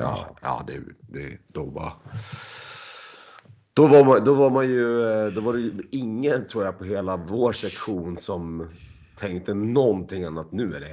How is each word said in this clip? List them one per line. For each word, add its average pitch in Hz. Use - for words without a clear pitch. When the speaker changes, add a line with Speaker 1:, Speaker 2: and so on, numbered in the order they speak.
Speaker 1:
Ja. -
Speaker 2:
ja, 67
det, 69
det, 67
då 73
bara, 78
då 151
var 143
man, 123
då 143
var 139
man 131
ju, 120
eh, 107
då 104
var 113
det 120
ju 113
ingen, 127
tror 107
jag, 95
på 95
hela 95
vår 107
sektion 90
som 82
tänkte 92
någonting 104
annat. 80
Nu 95
är 71
det 73